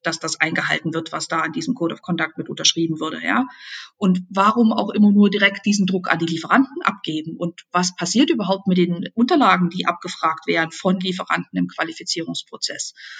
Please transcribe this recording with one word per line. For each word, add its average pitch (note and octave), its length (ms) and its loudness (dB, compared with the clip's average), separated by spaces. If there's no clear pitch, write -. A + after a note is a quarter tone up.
dass D#3+ 160 -4
das D#3+ 200 -6
eingehalten D#3 540 -2
wird, E3 200 -6
was - 160 -4
da E3 100 -2
an D#3+ 140 -4
diesem D#3+ 220 -4
Code E3 180 -2
of - 80 -14
Conduct E3 360 -4
mit - 120 -8
unterschrieben D#3 500 -2
wurde, D#3 240 -6
ja? A2 220 0
Und F#3 240 2
warum A3 440 4
auch G#3 160 -2
immer G#3 220 6
nur G3+ 180 8
direkt G3 360 0
diesen G3+ 220 2
Druck F#3 240 0
an E3 80 0
die E3 60 -2
Lieferanten E3 580 0
abgeben? D#3+ 540 -6
Und F3 240 -6
was F3+ 240 0
passiert A3+ 340 2
überhaupt G3 380 -2
mit F3+ 100 4
den F3 380 2
Unterlagen, A3+ 540 4
die F3+ 180 -6
abgefragt E3+ 580 -4
werden E3 260 0
von F#3+ 280 0
Lieferanten F3+ 580 -4
im F3+ 100 2
Qualifizierungsprozess? - 1300 -8